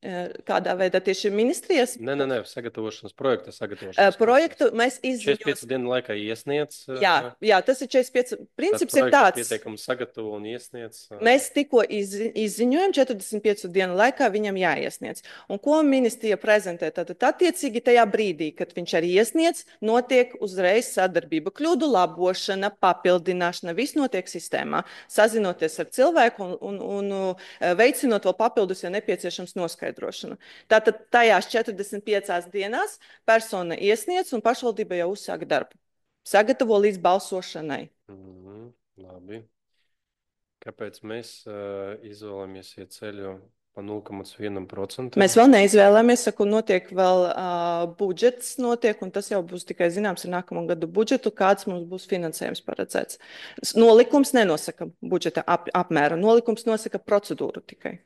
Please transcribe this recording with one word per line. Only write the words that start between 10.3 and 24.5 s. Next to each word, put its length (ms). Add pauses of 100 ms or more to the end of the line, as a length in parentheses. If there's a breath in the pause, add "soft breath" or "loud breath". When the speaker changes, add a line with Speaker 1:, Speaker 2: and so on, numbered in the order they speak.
Speaker 2:
un 80
iesniedz, 680
eh. 140
Speaker 1:
Mēs 300
tikko 340
izzi-, 460
izziņojam, 580
četrdesmit 500
piecu 260
dienu 280
laikā 340
viņam 280
jāiesniedz. 640 (260 loud breath)
Un 100
ko 240
ministrija 540
prezentē? 560
Tātad 260
attiecīgi 640
tajā 280
brīdī, 460
kad 180
viņš 200
arī 200
iesniedz, 500 (160 soft breath)
notiek 600
uzreiz 520
sadarbība. 580
Kļūdu 380
labošana, 840 (100)
papildināšana, 920
viss 200
notiek 320
sistēmā. 580 (240 loud breath)